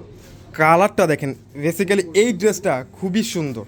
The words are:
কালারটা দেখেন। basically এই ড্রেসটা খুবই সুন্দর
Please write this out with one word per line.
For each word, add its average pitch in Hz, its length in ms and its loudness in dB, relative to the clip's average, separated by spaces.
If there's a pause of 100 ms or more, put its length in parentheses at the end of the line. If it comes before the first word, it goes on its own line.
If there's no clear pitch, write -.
(520)
কালারটা 170 600 4
দেখেন। 139 180 -4 (340)
basically 185 380 0 (200)
এই 240 100 2
ড্রেসটা 175 600 -2
খুবই 190 300 -2
সুন্দর 139 440 -6